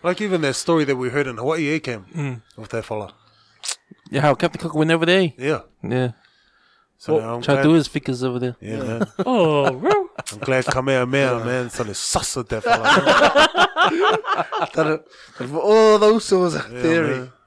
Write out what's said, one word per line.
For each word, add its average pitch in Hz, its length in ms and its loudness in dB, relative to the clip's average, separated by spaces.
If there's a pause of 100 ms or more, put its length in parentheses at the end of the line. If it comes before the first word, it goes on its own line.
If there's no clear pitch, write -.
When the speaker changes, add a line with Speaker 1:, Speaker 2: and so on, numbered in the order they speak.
Speaker 1:
Like 180 160 -2
even 190 220 -2
that 139 140 0
story 165 300 2
that 135 100 0
we 127 140 -4
heard 135 180 -2
in 120 100 -10
Hawaii, 151 380 -2
eh, 156 40 -4
Cam? 113 320 -10
Speaker 2:
Mm. 139 300 -8 (160)
Speaker 1:
With 110 140 -18
that 113 140 -6
fella. 107 280 -10 (960)
Speaker 2:
Yeah, 135 120 -2
how 147 120 4
Captain - 260 -2
Cook 160 140 -8
went 156 160 2
over 165 160 2
there. 180 320 2
Speaker 1:
Yeah. 135 220 -4 (240)
Speaker 2:
Yeah. 120 280 -2 (840)
Speaker 1:
So - 200 -4
Speaker 3:
Well, 123 40 0
Speaker 1:
now 113 140 -6
I'm 120 80 -8
Speaker 2:
Try 139 120 2
to 135 60 2
Speaker 1:
glad, 147 80 6
Speaker 2:
do 160 40 6
his 156 140 4
figures 131 360 -6
over 123 160 -2
there. 123 200 -4
Speaker 1:
yeah, 110 180 -8
Speaker 4:
Yeah. 131 60 -6
Speaker 1:
man. 123 240 -4 (180)
Speaker 3:
Oh, 151 480 2
real? 349 340 0 (240)
Speaker 1:
I'm 104 80 -14
glad 131 260 0
Kamehameha, 131 760 0
Speaker 4:
Yeah. 113 60 -8
Speaker 1:
man, 123 240 -4
started 104 260 -8
sus - 420 -4
at 123 120 -8
that 110 140 -6
fella. 277 840 4 (160)
Speaker 4:
<laughs> 370 40 4 (1040)
That, 156 300 -2 (360)
that, 127 100 -8
for 147 100 -6
all 214 400 6
those 214 300 4
who 190 100 4
was 175 160 0
out 127 160 -8
Speaker 1:
Yeah, 123 100 -10
Speaker 4:
there, 165 220 2
Speaker 1:
man. 127 280 -4 (140)